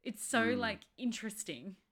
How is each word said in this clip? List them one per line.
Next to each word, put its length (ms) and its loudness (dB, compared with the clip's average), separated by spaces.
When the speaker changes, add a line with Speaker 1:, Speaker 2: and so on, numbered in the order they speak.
Speaker 1:
It's 220 -6
so, 180 4
Speaker 2:
Mm. 120 6
Speaker 1:
like, 320 0
interesting. 800 -4